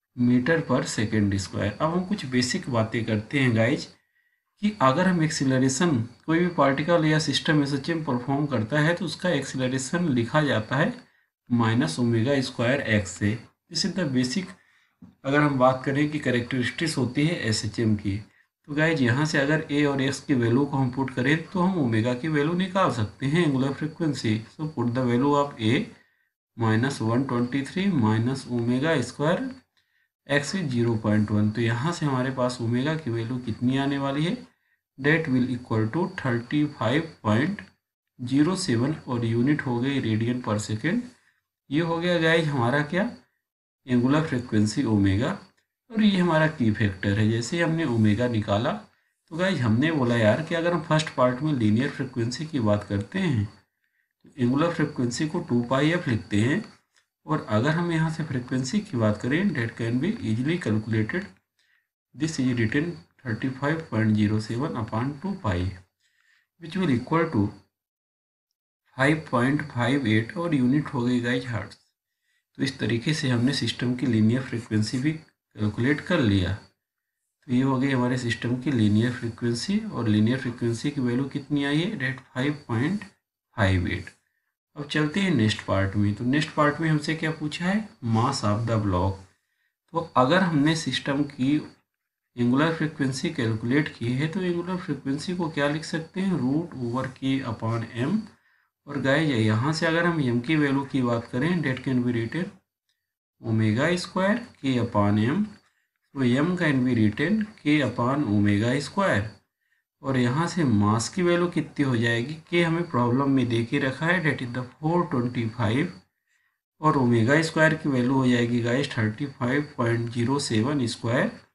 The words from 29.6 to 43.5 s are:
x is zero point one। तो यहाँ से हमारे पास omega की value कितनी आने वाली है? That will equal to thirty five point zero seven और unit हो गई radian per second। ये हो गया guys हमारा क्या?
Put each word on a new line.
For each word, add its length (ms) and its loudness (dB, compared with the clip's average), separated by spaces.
x 260 0
is 180 -2
zero 200 0
point 280 2
one। 220 2
तो 60 -4
यहाँ 320 0
से 140 -4
हमारे 260 0
पास 300 -2
omega 340 0
की 140 -6
value 260 -4
कितनी 320 0
आने 200 0
वाली 260 -2
है? 120 -2
That 300 2
will 220 2
equal 440 0
to 120 0
thirty 460 0
five 300 0
point 400 0
zero 380 2
seven 360 0
और 160 -2
unit 420 0
हो 140 -2
गई 220 -2
radian 420 0
per 180 0
second। 380 -2
ये 100 0
हो 180 -2
गया 220 0
guys 280 4
हमारा 360 2
क्या? 260 -2